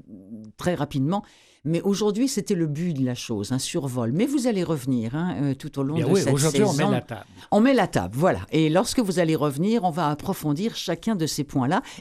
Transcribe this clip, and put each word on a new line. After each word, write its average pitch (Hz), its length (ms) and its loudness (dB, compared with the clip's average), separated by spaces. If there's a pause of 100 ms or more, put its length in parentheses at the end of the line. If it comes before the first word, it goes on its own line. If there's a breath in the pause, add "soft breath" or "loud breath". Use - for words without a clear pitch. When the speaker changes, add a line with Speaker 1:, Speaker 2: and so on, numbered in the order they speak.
(580)
Speaker 1:
très 175 180 0
rapidement, 147 480 -2 (420 loud breath)
mais 165 160 0
aujourd'hui, 208 480 2
c'était 208 260 -2
le 165 120 2
but 160 260 -2
de 135 120 0
la 123 100 0
chose, 104 360 -4
un 127 80 2
survol. 127 540 -2
Mais 185 120 2
vous 269 220 0
allez 196 160 0
revenir, 127 500 -2
hein, 170 280 -2
euh, 139 120 0
tout 147 240 -10
au 139 60 -2
long 135 120 -4
Speaker 2:
Bien 120 120 0
Speaker 1:
de - 40 2
Speaker 2:
oui, 190 100 4
Speaker 1:
cette 139 120 2
Speaker 2:
aujourd'hui, 143 320 2
Speaker 1:
saison. 147 200 2
Speaker 2:
on - 20 4
met 202 80 2
la 120 60 0
table. 107 240 -12 (260 loud breath)
Speaker 1:
On 202 80 6
met 262 140 6
la 208 140 4
table, 98 280 -2
voilà. 143 240 2 (140)
Et 156 160 4
lorsque 190 300 2
vous 190 200 0
allez 160 160 2
revenir, 156 480 0
on 185 60 0
va 156 180 0
approfondir 151 680 -2
chacun 185 400 -4
de 165 80 0
ces - 180 -2
points-là, 143 380 0 (200 loud breath)